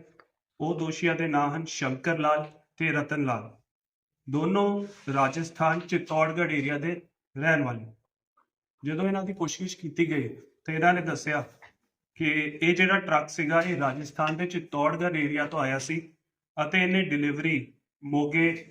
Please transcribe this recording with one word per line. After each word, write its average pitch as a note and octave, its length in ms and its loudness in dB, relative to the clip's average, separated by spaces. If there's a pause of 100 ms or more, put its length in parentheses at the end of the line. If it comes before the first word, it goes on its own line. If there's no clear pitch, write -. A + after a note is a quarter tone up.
(600)
ਉਹ D#3+ 200 -2
ਦੋਸ਼ੀਆਂ D#3+ 360 0
ਦੇ E3 120 -2
ਨਾਂ D3 280 2
ਹਨ E3 100 -4
ਸ਼ੰਕਰ D3+ 540 -2
ਲਾਲ D3+ 260 2 (320)
ਤੇ D#3+ 140 0
ਰਤਨ D3 340 -2
ਲਾਲ, A2+ 240 -4 (800)
ਦੋਨੋਂ G3+ 580 2 (280)
ਰਾਜਸਥਾਨ E3 680 0
ਚਿਤੌੜਗੜ੍ਹ D#3+ 760 0
ਏਰੀਆ C#3+ 240 -2
ਦੇ E3+ 240 -4 (340)
ਰਹਿਣ D3+ 280 2
ਵਾਲੇ। A2+ 220 -4 (1000)
ਜਦੋਂ D#3 220 0
ਇਹਨਾਂ F#3+ 180 0
ਦੀ G3 100 -4
ਪੁੱਛਗਿੱਛ F3+ 420 -4
ਕੀਤੀ D#3+ 360 0
ਗਈ C3+ 160 0 (380)
ਤਾਂ D#3+ 80 -4
ਇਹਨਾਂ E3+ 200 6
ਨੇ F3+ 80 0
ਦੱਸਿਆ D3+ 420 -2 (760)
ਕਿ D3+ 420 0
ਇਹ F3 140 4
ਜਿਹੜਾ F#3 240 4
ਟਰੱਕ D#3 300 2
ਸੀਗਾ, E3 320 2
ਇਹ F3 160 -2
ਰਾਜਸਥਾਨ D3 600 -2
ਦੇ F3+ 100 -2
ਚਿਤੌੜਗੜ੍ਹ E3 680 0
ਏਰੀਆ D3 280 0
ਤੋਂ D3+ 140 -4
ਆਇਆ C3+ 200 0
ਸੀ D#3+ 220 -4 (560)
ਅਤੇ D#3 240 0
ਇਹਨੇ F#3 200 4
ਡਿਲੀਵਰੀ D3 680 0 (360)
ਮੋਗੇ D3 480 2 (200)